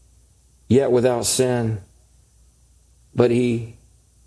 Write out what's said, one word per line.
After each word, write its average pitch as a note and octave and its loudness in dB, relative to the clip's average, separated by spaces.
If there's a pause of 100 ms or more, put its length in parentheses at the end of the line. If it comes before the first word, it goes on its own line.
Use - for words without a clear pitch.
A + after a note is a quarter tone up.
(680)
yet B2+ 2
without B2 0
sin. A#2+ -2 (1300)
But A#2+ 4
he A#2+ -4 (520)